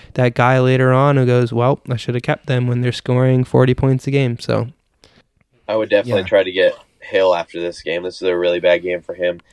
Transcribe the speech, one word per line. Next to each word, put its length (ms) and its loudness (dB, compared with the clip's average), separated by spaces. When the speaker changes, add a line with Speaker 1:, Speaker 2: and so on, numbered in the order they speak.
Speaker 1:
that 200 0
guy 240 2
later 340 2
on 260 2
who 80 2
goes, 260 2
"Well, 360 0
I 80 -4
should 180 -6
have 100 -4
kept 220 -4
them," 200 -2
when 140 -2
they're 120 0
scoring 520 0
forty 300 2
points 340 0
a 20 -4
game. 300 -2
So 280 -4
Speaker 2:
I 80 -2
would 140 -2
definitely 320 2
Speaker 3:
Yeah. 40 -8
Speaker 2:
try 160 4
to 80 -4
get 240 2
Hill 340 0
after 260 -6
this 220 -8
game. 200 -6
This 140 -10
is 120 -14
a 80 0
really 220 -2
bad 240 2
game 200 -6
for 120 -14
him. 260 -4